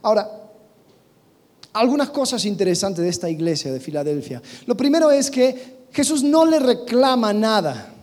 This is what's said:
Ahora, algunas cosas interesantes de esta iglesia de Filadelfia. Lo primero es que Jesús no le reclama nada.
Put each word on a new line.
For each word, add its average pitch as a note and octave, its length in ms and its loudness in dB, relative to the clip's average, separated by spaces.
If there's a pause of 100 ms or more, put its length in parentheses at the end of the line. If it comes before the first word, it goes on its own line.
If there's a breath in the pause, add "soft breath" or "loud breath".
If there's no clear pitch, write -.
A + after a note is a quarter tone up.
Ahora, G#3+ 280 2 (1400)
algunas C4 380 0
cosas B3+ 360 -4
interesantes F#3 580 -2
de F3 60 0
esta F3 200 -6
iglesia D#3+ 420 -4
de C3 80 -6
Filadelfia. C#3+ 640 -6 (240 loud breath)
Lo A#3+ 100 -2
primero D4 360 4
es C#4 180 2
que B3+ 480 -2 (140)
Jesús C#4+ 320 0
no D4+ 220 4
le D#4+ 140 4
reclama B3 760 0
nada. G#3 680 -2